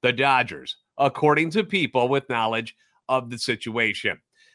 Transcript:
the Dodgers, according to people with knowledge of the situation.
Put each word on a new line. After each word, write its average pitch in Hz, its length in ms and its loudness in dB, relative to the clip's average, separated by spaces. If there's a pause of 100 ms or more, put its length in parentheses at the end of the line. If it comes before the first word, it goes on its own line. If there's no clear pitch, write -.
the 123 100 4
Dodgers, 127 640 0 (220)
according 151 540 2
to 208 120 0
people 131 460 0
with 139 200 0
knowledge 113 460 -2 (320)
of 127 220 -2
the 120 80 -10
situation. 110 840 -2 (360)